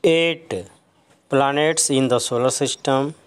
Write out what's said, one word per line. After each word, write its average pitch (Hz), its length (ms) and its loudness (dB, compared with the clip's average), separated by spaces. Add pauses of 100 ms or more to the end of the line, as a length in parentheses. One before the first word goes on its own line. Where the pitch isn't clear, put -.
eight 165 500 0 (720)
planets 143 600 0
in 135 240 2
the 120 140 2
solar 127 320 0
system। 139 520 -2 (140)